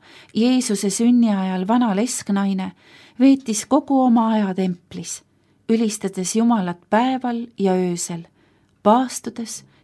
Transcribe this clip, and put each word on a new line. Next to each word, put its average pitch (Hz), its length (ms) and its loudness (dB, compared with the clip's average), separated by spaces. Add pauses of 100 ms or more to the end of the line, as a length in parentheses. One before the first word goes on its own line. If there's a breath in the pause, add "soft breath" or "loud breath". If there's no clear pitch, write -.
(340 loud breath)
Jeesuse 226 560 0
sünni 233 440 2
ajal 185 340 -2
vana 240 280 2
lesknaine, 196 760 -2 (480 soft breath)
veetis 262 460 2
kogu 277 360 2
oma 233 300 4
aja 202 220 0
templis, 185 680 -6 (460)
ülistades 208 680 -2
Jumalat 214 440 0 (100)
päeval 247 560 0 (120)
ja 196 140 2
öösel, 175 520 -4 (580)
paastudes 233 800 -2 (200 soft breath)